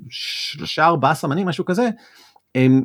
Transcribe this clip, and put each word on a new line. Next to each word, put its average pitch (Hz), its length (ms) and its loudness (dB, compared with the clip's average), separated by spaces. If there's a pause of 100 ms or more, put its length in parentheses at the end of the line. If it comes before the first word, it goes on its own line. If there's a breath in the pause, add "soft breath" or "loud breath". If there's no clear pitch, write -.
(100)
שלושה, - 760 -6
ארבעה 156 300 2
סמנים, 165 320 -2
משהו 180 180 -4
כזה, 220 240 0 (680 soft breath)
אמ, 131 280 6